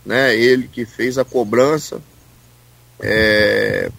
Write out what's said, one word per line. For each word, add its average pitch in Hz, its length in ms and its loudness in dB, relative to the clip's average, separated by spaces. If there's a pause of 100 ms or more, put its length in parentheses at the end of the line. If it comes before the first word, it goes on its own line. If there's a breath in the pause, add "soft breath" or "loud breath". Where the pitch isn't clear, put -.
né, 120 320 0
ele 123 320 2
que 120 160 -10
fez 123 320 -6
a 131 80 0
cobrança, 127 760 0 (1000)
é, 104 1000 0